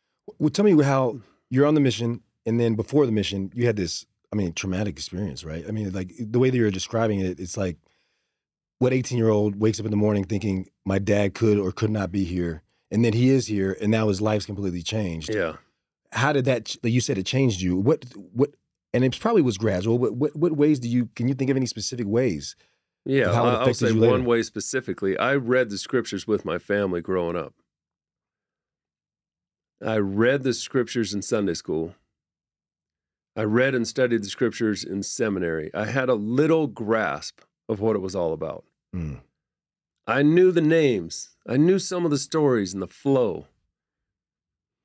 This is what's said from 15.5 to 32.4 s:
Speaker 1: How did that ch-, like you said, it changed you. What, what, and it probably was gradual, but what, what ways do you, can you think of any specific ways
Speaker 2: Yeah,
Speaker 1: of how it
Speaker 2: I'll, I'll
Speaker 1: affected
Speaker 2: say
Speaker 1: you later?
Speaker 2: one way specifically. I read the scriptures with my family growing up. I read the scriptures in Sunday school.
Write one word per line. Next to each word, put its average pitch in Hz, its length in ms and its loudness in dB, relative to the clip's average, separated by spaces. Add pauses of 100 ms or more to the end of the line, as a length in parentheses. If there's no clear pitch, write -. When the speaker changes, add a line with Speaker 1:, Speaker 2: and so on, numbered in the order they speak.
Speaker 1:
How 135 220 0
did 131 120 0
that 120 200 0
ch-, - 180 -12
like 117 100 0
you 123 80 2
said, 127 160 -4
it 95 80 -4
changed 123 360 0
you. 90 160 0
What, 123 280 0 (280)
what, 120 180 0 (420)
and 123 100 2
it 127 160 0
probably 220 220 2
was 120 160 0
gradual, 104 420 0
but 113 160 0
what, 139 200 -2
what 156 180 0
ways 147 260 2
do 120 100 -6
you, 120 260 0
can 117 120 -2
you 139 80 0
think 131 160 -2
of 131 60 2
any 131 80 2
specific 113 420 -6
ways 101 480 0 (500)
Speaker 2:
Yeah, 135 240 2
Speaker 1:
of 95 60 2
how 117 80 4
it 120 40 4
Speaker 2:
I'll, 123 100 2
I'll 113 60 -2
Speaker 1:
affected 123 120 2 (120)
Speaker 2:
say 113 60 4
Speaker 1:
you 113 60 4
later? 117 140 6
Speaker 2:
one 127 120 2
way 117 180 2
specifically. 101 760 -4
I 131 180 0
read 123 340 2
the 101 80 -8
scriptures 117 480 -4
with 107 200 0
my 82 120 -2
family 95 440 -2
growing 87 340 -2
up. 78 180 -6 (2250)
I 110 120 0
read 110 460 2
the 127 100 0
scriptures 117 600 -2
in 101 80 -4
Sunday 101 320 -2
school. 82 420 -6 (1400)